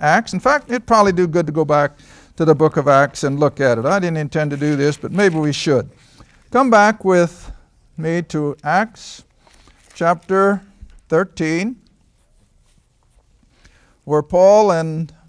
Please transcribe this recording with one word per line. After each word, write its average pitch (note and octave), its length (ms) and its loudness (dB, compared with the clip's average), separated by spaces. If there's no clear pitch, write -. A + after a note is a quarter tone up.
Acts. F3+ 320 0
In F#3 80 -4
fact, C#4+ 280 -2
it'd A#3+ 160 -6
probably G#3 280 2
do F3+ 140 0
good E3 180 -2
to D#3 80 -8
go D#3 100 0
back D3 300 0
to E3 80 -4
the D#3 100 4
book D3+ 220 0
of C#3+ 140 0
Acts C#3+ 340 2
and C#3 160 -4
look C#3+ 220 0
at B2 160 2
it. A2+ 80 -4
I F#3+ 140 0
didn't E3+ 180 -4
intend D3+ 340 -4
to C#3+ 60 -8
do D3 180 -2
this, C#3+ 220 -2
but - 160 -12
maybe F3+ 240 0
we D3+ 160 -2
should. C#3 360 -2
Come B3+ 180 2
back G#3+ 360 2
with F3 480 -2
me E3 280 -4
to D3+ 420 -6
Acts G3 580 -6
chapter F#3+ 680 0
thirteen, F3 720 -4
where D3+ 180 -2
Paul G3 500 4
and D#3+ 420 -6